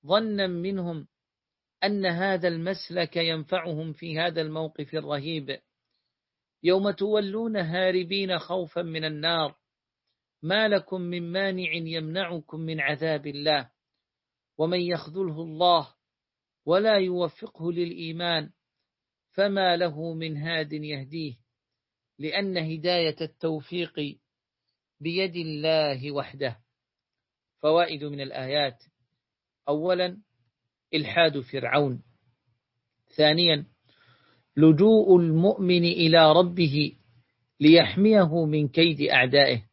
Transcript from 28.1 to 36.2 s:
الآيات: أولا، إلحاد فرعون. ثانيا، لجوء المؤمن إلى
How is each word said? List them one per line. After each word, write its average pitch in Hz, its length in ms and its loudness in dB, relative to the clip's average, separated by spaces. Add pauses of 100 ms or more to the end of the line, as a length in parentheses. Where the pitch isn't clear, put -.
الآيات: 135 640 -6 (840)
أولا، 180 500 -2 (760)
إلحاد 156 460 0
فرعون. 131 640 -2 (1120)
ثانيا، 156 500 2 (920)
لجوء 185 640 8
المؤمن 175 640 2
إلى 165 480 6